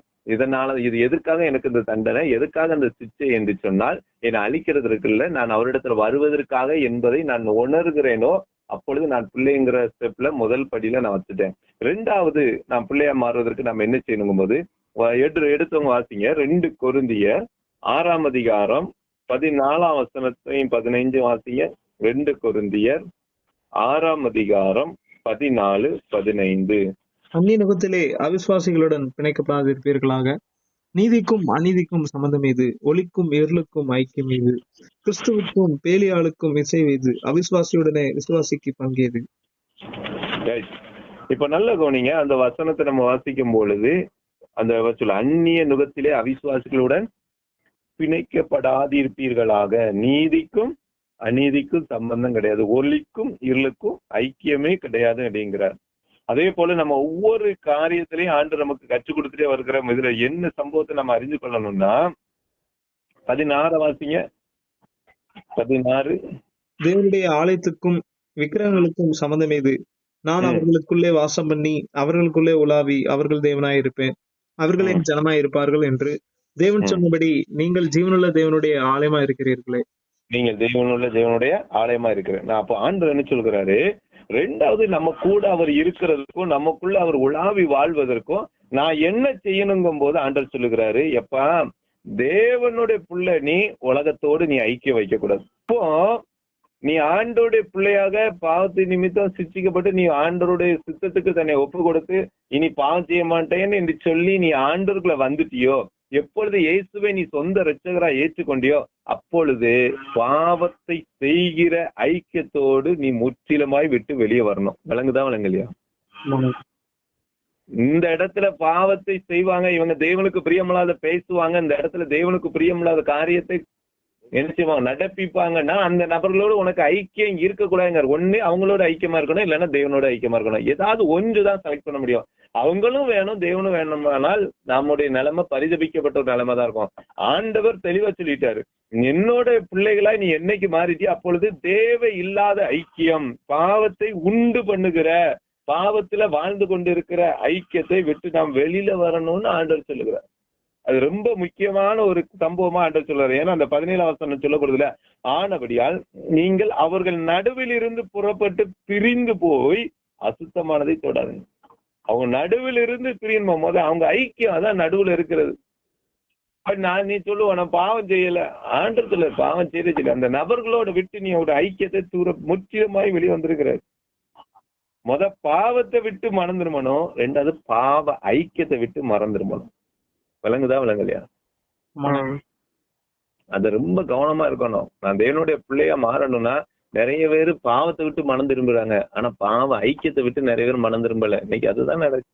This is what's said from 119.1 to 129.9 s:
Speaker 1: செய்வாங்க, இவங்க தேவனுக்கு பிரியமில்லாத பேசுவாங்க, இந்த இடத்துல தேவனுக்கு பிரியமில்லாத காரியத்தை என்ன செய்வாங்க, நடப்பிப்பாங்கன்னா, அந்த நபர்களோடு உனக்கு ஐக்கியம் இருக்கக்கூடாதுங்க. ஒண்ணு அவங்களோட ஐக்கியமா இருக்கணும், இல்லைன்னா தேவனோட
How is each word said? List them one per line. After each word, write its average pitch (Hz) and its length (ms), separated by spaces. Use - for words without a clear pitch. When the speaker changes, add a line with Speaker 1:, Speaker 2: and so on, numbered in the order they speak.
Speaker 1:
செய்வாங்க, 180 460
இவங்க 165 220
தேவனுக்கு 185 500
பிரியமில்லாத 180 580
பேசுவாங்க, 175 580
இந்த 147 220
இடத்துல 160 140
தேவனுக்கு 170 560
பிரியமில்லாத 165 500
காரியத்தை 170 600
என்ன 147 260
செய்வாங்க, 143 380
நடப்பிப்பாங்கன்னா, 175 800
அந்த 175 300
நபர்களோடு 190 500
உனக்கு 180 260
ஐக்கியம் 190 560
இருக்கக்கூடாதுங்க. 180 800
ஒண்ணு 190 180
அவங்களோட 190 460
ஐக்கியமா 165 360
இருக்கணும், 160 260
இல்லைன்னா 165 240
தேவனோட 139 400